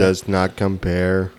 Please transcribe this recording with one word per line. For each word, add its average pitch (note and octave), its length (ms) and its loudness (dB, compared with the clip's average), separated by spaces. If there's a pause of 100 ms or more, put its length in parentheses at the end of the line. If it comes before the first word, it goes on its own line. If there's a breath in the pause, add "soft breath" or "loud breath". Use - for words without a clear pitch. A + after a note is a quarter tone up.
Does F#2+ 280 2
not F#2 280 0
compare. F#2 840 0